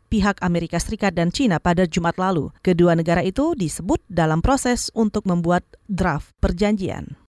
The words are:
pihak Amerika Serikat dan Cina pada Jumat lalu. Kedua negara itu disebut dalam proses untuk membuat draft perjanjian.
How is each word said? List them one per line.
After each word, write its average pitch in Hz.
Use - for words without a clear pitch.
pihak 202
Amerika 170
Serikat 202
dan 170
Cina 196
pada 180
Jumat 165
lalu. 185
Kedua 175
negara 170
itu 285
disebut 196
dalam 165
proses 254
untuk 208
membuat 175
draft 175
perjanjian. 190